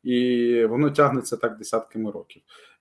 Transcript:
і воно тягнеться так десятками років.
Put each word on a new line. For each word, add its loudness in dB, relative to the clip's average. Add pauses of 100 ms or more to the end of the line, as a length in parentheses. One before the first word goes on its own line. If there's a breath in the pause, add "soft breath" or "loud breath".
і 2
воно 2
тягнеться 0
так -4
десятками -6
років. -16 (380 soft breath)